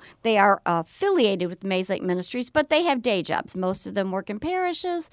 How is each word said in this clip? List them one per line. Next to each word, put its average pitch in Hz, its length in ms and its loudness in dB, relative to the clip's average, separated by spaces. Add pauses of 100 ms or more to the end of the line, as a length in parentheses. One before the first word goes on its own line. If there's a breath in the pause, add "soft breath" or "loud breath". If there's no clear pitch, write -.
(220 loud breath)
they 226 160 2
are 196 260 6
affiliated 196 840 2
with 180 160 -10
Mays 185 260 0
Lake 190 120 -2
Ministries, 180 480 -4
but 302 200 2
they 320 140 4
have 269 180 0
day 208 180 2
jobs. - 360 -4
Most 185 280 -2
of 196 100 -10
them 196 180 -2
work 190 180 -4
in 208 80 -6
parishes. 349 760 -2